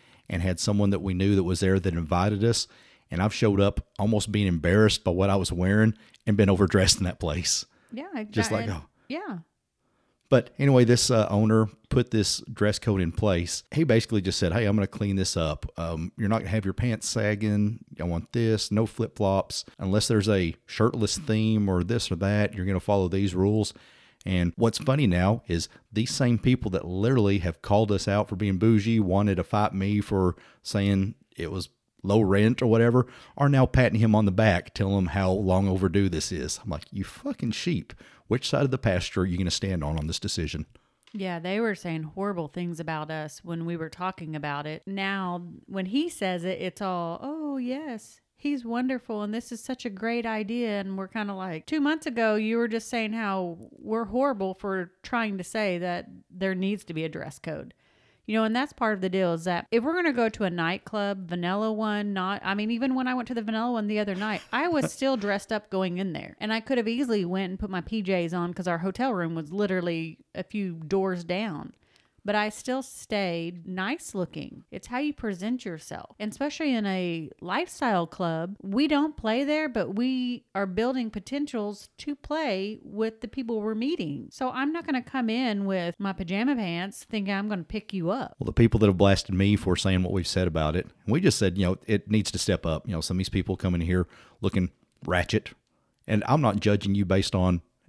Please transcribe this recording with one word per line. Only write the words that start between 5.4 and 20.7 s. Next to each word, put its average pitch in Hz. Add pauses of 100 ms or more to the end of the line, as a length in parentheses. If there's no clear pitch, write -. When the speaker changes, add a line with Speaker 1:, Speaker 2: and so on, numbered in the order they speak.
Speaker 1:
wearing 101 (320)
and 104
been 101
overdressed 95
in 101
that -
place. 82 (280)
Speaker 2:
Yeah, 285
I 220
Speaker 1:
Just -
Speaker 2:
got 107
Speaker 1:
like, 107
Speaker 2:
it. 98
Speaker 1:
oh. 76 (220)
Speaker 2:
Yeah. 208 (920)
Speaker 1:
But 131
anyway, 135
this, 120
uh, 110
owner 110 (220)
put 123
this - (100)
dress 104
code 98
in 82
place. 90 (100)
He 160
basically 113
just 92
said, 87
"Hey, 110
I'm 101
gonna 98
clean 101
this 92
up. 78 (100)
Um, 82
you're 101
not 113
gonna -
have 104
your 95
pants 123
sagging. 104 (140)
I 80
want 85
this, 113
no 107
flip-flops. - (140)
Unless 98
there's 107
a 92 (100)
shirtless -